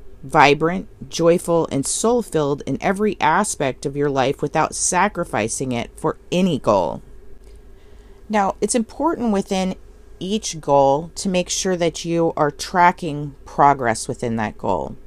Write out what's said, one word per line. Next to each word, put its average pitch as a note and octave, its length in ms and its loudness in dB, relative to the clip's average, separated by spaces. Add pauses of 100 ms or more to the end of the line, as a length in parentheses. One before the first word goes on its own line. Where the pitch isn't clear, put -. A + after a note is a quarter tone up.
(220)
vibrant, D3+ 680 4 (200)
joyful, E3+ 600 2
and C3+ 140 -2
soul-filled D#3 840 0
in C#3 140 -4
every G3 400 0
aspect D3+ 640 0
of C#3+ 120 -6
your C#3+ 140 0
life C3+ 300 0
without D3+ 340 -2
sacrificing D3+ 1000 -2
it A#2 240 -6
for - 200 -4 (140)
any F3 280 0
goal. F2+ 440 0 (1300)
Now, G#3 320 0
it's G#3 140 0
important A#3+ 580 0
within F#3+ 420 0 (460)
each F#3 400 -4
goal C#3+ 560 2
to - 120 -4
make F3+ 200 0
sure F#3 280 -2
that E3 280 -2
you E3 320 0
are D3 140 2
tracking D#3 840 0 (100)
progress C3+ 600 2
within A#2 300 -4
that G#2+ 200 -4
goal F2+ 400 -4 (100)